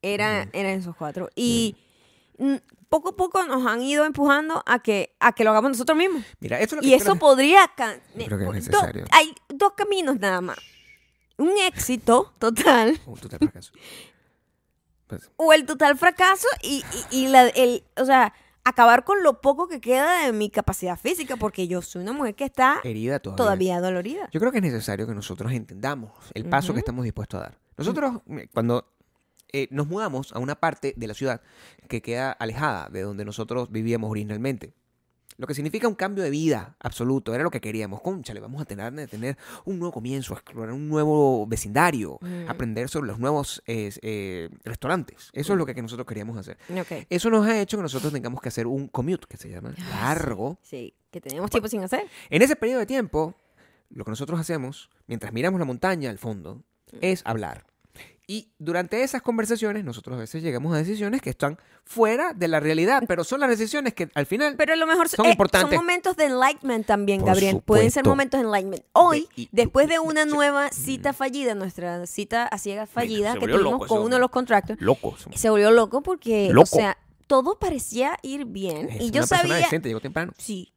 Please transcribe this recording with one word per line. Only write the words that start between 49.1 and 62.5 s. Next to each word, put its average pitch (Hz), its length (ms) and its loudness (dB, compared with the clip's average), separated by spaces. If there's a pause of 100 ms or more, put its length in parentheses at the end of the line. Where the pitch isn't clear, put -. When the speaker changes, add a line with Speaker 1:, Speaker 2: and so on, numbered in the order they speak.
Speaker 2:
que - 80 -20
se - 120 -20
llama, - 280 -14
Speaker 1:
Ay, - 0 -
sí. 180 160 -14
Speaker 2:
largo. 131 680 -4
Speaker 1:
Sí, 123 320 -16 (200)
que 175 80 -14
teníamos 165 320 -10
tiempo 220 160 -4
sin 208 160 -6
hacer. 254 200 -4 (260)
Speaker 2:
En 175 120 4
ese 277 140 4
periodo 247 240 -2
de 208 60 -4
tiempo, 185 500 -4 (540)
lo - 140 -14
que 110 60 -10
nosotros 143 300 -6
hacemos, 147 500 -8 (160)
mientras 110 260 -10
miramos 175 280 -2
la 160 60 -2
montaña 139 440 -2
al 98 80 -12
fondo, 104 460 -12 (280)
Speaker 1:
Mm. - 80 -20
Speaker 2:
es 185 240 -2
hablar. 104 400 -6 (680)
Y 220 280 -14
durante 175 460 -4
esas 269 180 -6
conversaciones, 220 640 -2
nosotros 127 280 -12
a 127 60 -8
veces 135 220 -10
llegamos 156 320 -2
a - 20 2
decisiones 208 460 -2
que - 80 -8
están 143 260 -4 (300)
fuera 240 480 0
de 175 120 -2
la 160 140 2